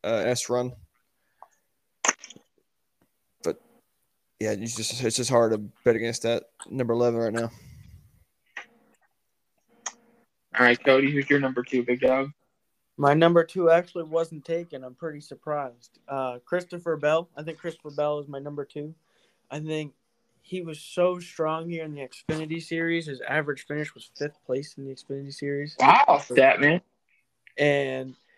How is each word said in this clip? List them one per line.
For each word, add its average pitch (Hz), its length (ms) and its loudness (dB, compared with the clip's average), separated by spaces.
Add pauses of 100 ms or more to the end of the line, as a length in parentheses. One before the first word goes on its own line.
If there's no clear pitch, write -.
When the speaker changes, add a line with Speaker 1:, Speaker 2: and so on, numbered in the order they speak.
Speaker 1:
uh, 107 240 0
S 123 240 -2
run. 123 220 0 (2750)
But, - 160 -4 (800)
yeah, 107 100 -2
it's 110 240 -6
just, 113 280 -8
it's 117 140 -2
just 120 140 -2
hard 117 220 4
to 107 60 0
bet 110 360 0
against 117 280 -4
that 117 280 -2 (180)
number 123 240 -2
eleven 117 280 2
right 113 120 -2
now. 113 180 -4 (3000)
Speaker 2:
All 123 100 4
right, 120 180 2
Cody, 135 280 4
who's 139 180 -2
your 143 100 4
number 131 220 -2
two, 123 220 -2
big 123 160 -2
dog? 131 300 2 (640)
Speaker 3:
My 143 180 4
number 170 300 6
two 170 260 2
actually 175 340 2
wasn't 160 400 -4
taken. 170 380 -8
I'm 127 120 -16
pretty 151 260 -12
surprised. 135 800 -10 (100)
Uh, 131 360 -4
Christopher 175 520 -4
Bell. 156 400 0
I 151 80 -10
think 156 140 -12
Christopher 160 320 -12
Bell 147 280 -2
is 143 80 -10
my 139 140 -12
number 143 240 -8
two. 151 300 -12 (560)
I 151 100 -8
think 156 340 -6 (480)
he 185 180 -8
was 160 180 -10
so 180 400 0
strong 165 520 -6
here 165 140 -6
in 151 100 -10
the 143 80 -12
Xfinity 156 600 -8
Series. 165 440 -4
His 135 160 -10
average 143 440 -4
finish 147 280 -8
was - 200 -20
fifth 147 300 -8
place 139 320 -6
in 139 80 -14
the 135 100 -12
Xfinity 139 380 -12
Series. 143 480 -6
Speaker 2:
Wow, 180 420 8
stat 131 380 6
man. 151 220 4 (760)
Speaker 3:
And, 131 580 0 (240)